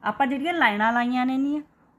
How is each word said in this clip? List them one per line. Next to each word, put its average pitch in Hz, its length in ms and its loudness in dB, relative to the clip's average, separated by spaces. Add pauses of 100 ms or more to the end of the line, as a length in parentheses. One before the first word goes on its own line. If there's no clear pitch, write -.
ਆਪਾਂ 269 240 0
ਜਿਹੜੀਆਂ 277 260 -2
ਲਾਈਨਾਂ 226 400 2
ਲਾਈਆਂ 247 320 0
ਨੇ 262 120 -2
ਨੀਆਂ, 285 240 0 (380)